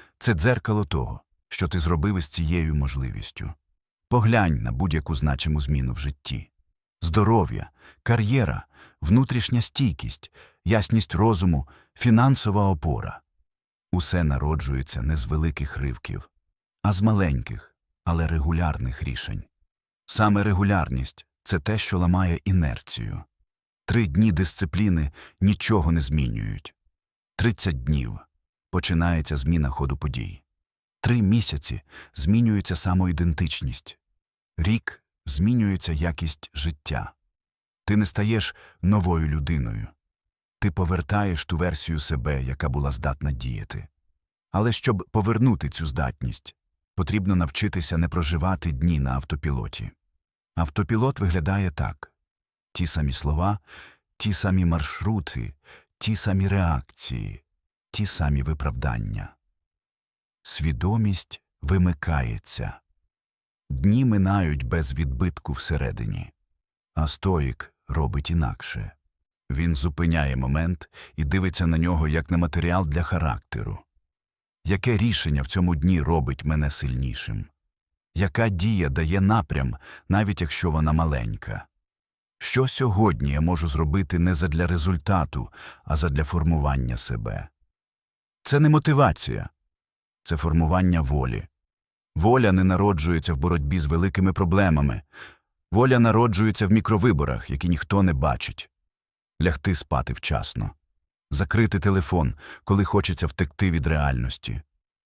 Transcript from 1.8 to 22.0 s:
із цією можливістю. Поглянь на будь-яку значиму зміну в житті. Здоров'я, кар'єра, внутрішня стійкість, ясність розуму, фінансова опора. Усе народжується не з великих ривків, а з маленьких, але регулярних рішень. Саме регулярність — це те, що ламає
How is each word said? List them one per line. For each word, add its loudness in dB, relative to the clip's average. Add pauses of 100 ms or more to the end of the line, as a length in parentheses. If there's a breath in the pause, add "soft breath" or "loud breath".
із 0
цією 0
можливістю. -4 (560)
Поглянь 4
на -4
будь-яку -2
значиму 0
зміну -2
в -6
житті. -8 (500)
Здоров'я, 2 (320 loud breath)
кар'єра, 2 (360 loud breath)
внутрішня 2
стійкість, -4 (340 loud breath)
ясність 2
розуму, 2 (260 soft breath)
фінансова 2
опора. -2 (720)
Усе 0
народжується -2
не 0
з -2
великих -2
ривків, -8 (520)
а 2
з 0
маленьких, 0 (300)
але 0
регулярних -2
рішень. -6 (640)
Саме 4
регулярність — 0 (180)
це -2
те, -2
що -2
ламає 2